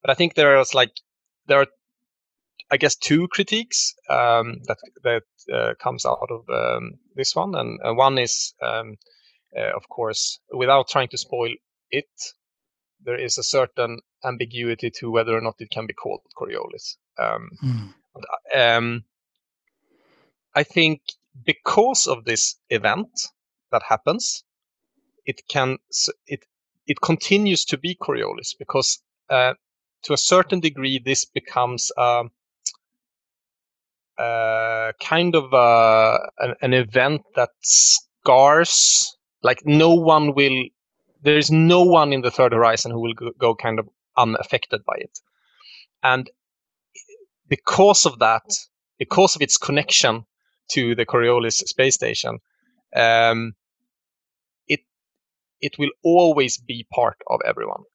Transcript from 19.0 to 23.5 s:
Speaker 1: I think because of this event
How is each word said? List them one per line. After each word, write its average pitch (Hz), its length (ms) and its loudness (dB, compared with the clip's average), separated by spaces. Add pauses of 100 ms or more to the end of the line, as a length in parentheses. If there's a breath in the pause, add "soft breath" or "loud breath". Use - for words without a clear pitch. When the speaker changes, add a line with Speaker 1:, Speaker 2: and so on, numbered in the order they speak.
Speaker 1:
I 147 80 2
think 156 380 0 (440)
because - 640 0
of 120 180 -6
this 113 320 -4 (140)
event 117 400 -2 (640)